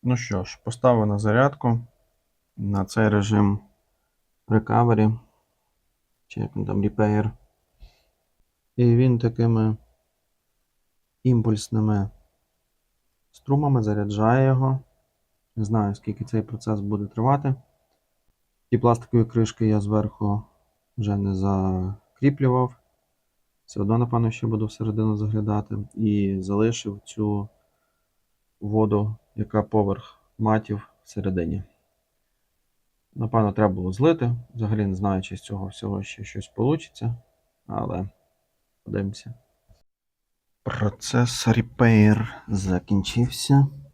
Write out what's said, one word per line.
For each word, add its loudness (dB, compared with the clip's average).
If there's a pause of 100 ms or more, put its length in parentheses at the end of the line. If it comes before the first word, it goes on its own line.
Ну 0
що -4
ж, -14
поставив 2
на 0
зарядку, 2 (760)
на -2
цей 2
режим 2 (880)
recovery, 2 (1080)
чи -12
як -6
він -6
там, -2
repair. 0 (1400)
І 4
він 4
такими 0 (1500)
імпульсними 0 (1200)
струмами 0
заряджає 2
його. 0 (760)
Не -4
знаю, 0
скільки -10
цей -2
процес -6
буде -4
тривати. 0 (1120)
Ті 2
пластикові 2
кришки -2
я 2
зверху -2 (540)
вже -2
не -2
закріплював. -2 (880)
Все -8
одно, 2
напевно, 0
ще -6
буду -2
всередину -2
заглядати. -4 (160)
І 0
залишив -2
цю -4 (1120)
воду, 0 (200)
яка -2
поверх -2 (160)
матів -2 (140)
всередині. -4 (1500)
Напевно, 0
треба 2
було -4
злити. 2 (180)
Взагалі -2
не -2
знаю, 0
чи -12
з -16
цього -10
всього -6
ще -14
щось -12
получиться. -4 (520)
Але -6 (760)
подивимося. -6 (1300)
Процес -2
repair 4 (200)
закінчився. 0 (260)